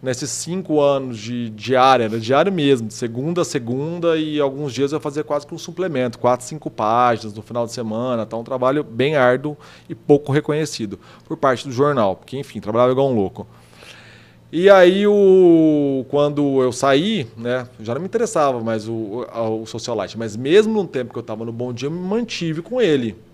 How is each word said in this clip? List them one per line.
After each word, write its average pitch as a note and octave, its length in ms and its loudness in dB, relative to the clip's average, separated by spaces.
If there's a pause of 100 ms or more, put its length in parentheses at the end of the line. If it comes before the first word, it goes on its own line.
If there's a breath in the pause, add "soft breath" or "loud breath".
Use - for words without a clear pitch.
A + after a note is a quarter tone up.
nesses B2+ 300 -6
cinco E3 500 -2
anos C3+ 380 0
de A#2 320 -6
diária, B2 540 4
era A2 140 -4
diário C#3 320 2
mesmo, C#3 360 2
de G#2 80 -12
segunda C3+ 460 -4
a E3 40 0
segunda, D#3+ 720 -4
e D#3 220 -4
alguns C#3 340 -2
dias C3+ 180 0
eu D#3 80 -4
fazia D3 240 -6
quase D3 220 -4
que - 80 -16
um D#3+ 60 -12
suplemento, D#3+ 580 -4
quatro, B2 260 0
cinco D3+ 280 -12
páginas A2+ 640 0
no G#2+ 80 -14
final A#2+ 240 -6
de A2 40 -12
semana, A#2 540 -4
tá? A2+ 100 -12
Um A#2 80 -8
trabalho C3 400 -2
bem B2 320 -2
árduo C3+ 400 2 (320 loud breath)
e E3 60 -12
pouco C#3+ 380 2
reconhecido D3 680 -4 (300 loud breath)
por D#3 100 -8
parte C3 300 0
do C#3 40 -8
jornal, A#2+ 440 0
porque, - 200 -16
enfim, C3+ 240 -10
trabalhava A2+ 320 2
igual C3+ 200 2
um - 40 -2
louco. G2 300 -2 (1040 loud breath)
E F3+ 160 2
aí, F#3+ 380 8
o, E3 1040 6
quando C#3+ 540 2
eu B2+ 80 2
saí, C#3 560 0 (100)
né, A#2+ 300 -4 (120)
já A2 140 -6
não C#3 80 -4
me F#3 60 -8
interessava D3 540 0
mais A2+ 260 -4
o, A2+ 60 -6
o, A2+ 380 -6
a, A2+ 160 -4
o A2 200 -4
Socialite, A2 500 -6
mas A2 180 -8
mesmo F3+ 380 4
no G3+ 140 -2
tempo B2 260 -6
que B2 60 -8
eu A2 40 -10
tava A2 220 -10
no A#2 60 -8
Bom B2 200 -8
Dia, A#2+ 140 -8
eu D3 60 -6
me F3 80 -8
mantive F3+ 640 -6
com B3+ 180 -4
ele. C3+ 340 0 (180)